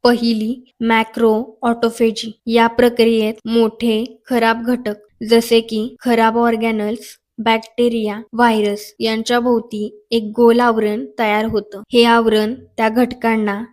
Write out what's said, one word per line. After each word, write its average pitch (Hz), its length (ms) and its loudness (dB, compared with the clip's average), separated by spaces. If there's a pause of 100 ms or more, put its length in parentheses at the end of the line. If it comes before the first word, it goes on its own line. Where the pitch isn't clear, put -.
पहिली 233 760 0
मॅक्रो 226 800 0
ऑटोफेजी. 226 680 -2 (140)
या 233 220 2
प्रक्रियेत 226 640 2 (120)
मोठे 226 840 -2
खराब 226 340 0
घटक 240 300 -4 (360)
जसे 233 300 4
की 226 400 -6
खराब 226 380 2
ऑर्गॅनल्स, 226 800 -2 (200)
बॅक्टेरिया, 220 840 -2 (120)
व्हायरस 214 680 0
यांच्या 226 400 -2
भोवती 226 720 -4
एक 220 240 -2
गोल 233 240 4
आवरण 220 460 0 (140)
तयार 214 260 0
होतं. 220 360 -6 (120)
हे 240 100 6
आवरण 226 500 2
त्या 226 360 -4
घटकांना 220 840 -2